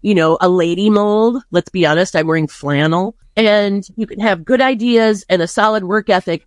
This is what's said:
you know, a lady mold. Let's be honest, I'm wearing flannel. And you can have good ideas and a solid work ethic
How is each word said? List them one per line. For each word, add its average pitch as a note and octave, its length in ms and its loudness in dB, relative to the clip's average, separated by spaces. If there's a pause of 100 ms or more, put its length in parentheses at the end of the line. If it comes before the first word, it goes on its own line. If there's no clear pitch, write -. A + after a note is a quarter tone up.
you G#3 120 0
know, D#3+ 260 2
a F#3 100 2
lady F3+ 400 0
mold. G#3+ 520 0 (100)
Let's E3+ 180 -2
be F3 160 0
honest, E3 300 0
I'm D#3+ 120 0
wearing D#3+ 200 0
flannel. D#3+ 680 -2 (200)
And G#3 480 0 (120)
you A3 100 -6
can - 140 -12
have F#3+ 260 -2
good B3+ 160 2
ideas A3+ 680 0
and F3+ 140 0
a E3 60 -2
solid G#3+ 380 -2
work G3+ 240 -2
ethic F3+ 380 -2